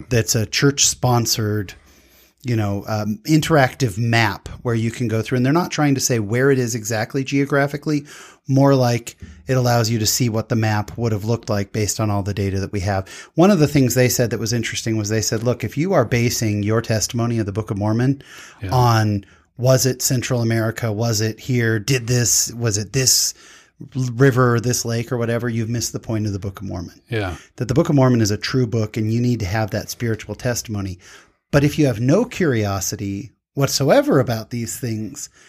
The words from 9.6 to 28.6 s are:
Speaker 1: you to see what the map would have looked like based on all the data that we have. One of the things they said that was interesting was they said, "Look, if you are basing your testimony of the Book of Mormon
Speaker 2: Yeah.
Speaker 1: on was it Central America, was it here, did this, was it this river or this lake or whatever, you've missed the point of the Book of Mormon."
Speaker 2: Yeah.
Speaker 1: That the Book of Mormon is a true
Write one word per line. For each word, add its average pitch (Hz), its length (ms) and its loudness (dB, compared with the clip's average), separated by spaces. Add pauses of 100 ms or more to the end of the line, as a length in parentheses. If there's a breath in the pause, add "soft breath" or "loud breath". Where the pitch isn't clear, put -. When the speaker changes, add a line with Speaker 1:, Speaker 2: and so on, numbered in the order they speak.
Speaker 1:
you 117 80 0
to 107 80 0
see 120 220 0
what 110 220 -2
the 123 60 0
map 107 400 0
would 117 160 -2
have 104 120 -2
looked 113 260 -2
like 101 220 -2
based 104 260 -2
on 110 120 0
all 101 120 0
the 101 120 -4
data 98 260 -2
that 95 100 -6
we 104 100 -4
have. 95 280 -2 (260 loud breath)
One 175 160 6
of 202 80 4
the 151 80 6
things 135 280 2
they 127 160 4
said 120 200 0
that 117 80 -4
was 110 140 -4
interesting 113 440 -2
was 107 120 -2
they 110 140 0
said, 107 200 -2
"Look, 120 220 -2
if 107 120 -8
you 180 180 0
are 139 100 4
basing 117 580 0
your 110 180 0
testimony 117 580 -2
of 107 80 -2
the 98 60 -4
Book 107 200 -6
of 104 60 -4
Mormon 117 440 0 (400 loud breath)
Speaker 2:
Yeah. 92 100 -8
Speaker 1:
on 110 520 2 (320 soft breath)
was 127 300 2
it 123 160 -2
Central 123 400 -2
America, 113 500 -2
was 110 280 -2
it 110 200 -4
here, 117 400 0
did 120 280 -2
this, 120 440 0
was 117 260 -2
it 101 140 -8
this - 420 0 (600 loud breath)
river 123 640 4
or 117 40 0
this 123 240 -2
lake 117 280 -4
or 127 40 0
whatever, 117 320 -2
you've 113 220 -2
missed 117 220 -4
the 123 80 -8
point 110 260 -4
of 104 80 -2
the 98 40 -6
Book 98 220 -10
of 104 60 -10
Mormon." 92 420 -10
Speaker 2:
Yeah. 98 280 -4 (200 loud breath)
Speaker 1:
That 123 120 -4
the 120 60 -2
Book 160 140 4
of 156 60 2
Mormon 127 260 6
is 104 100 2
a 107 60 0
true 127 300 -2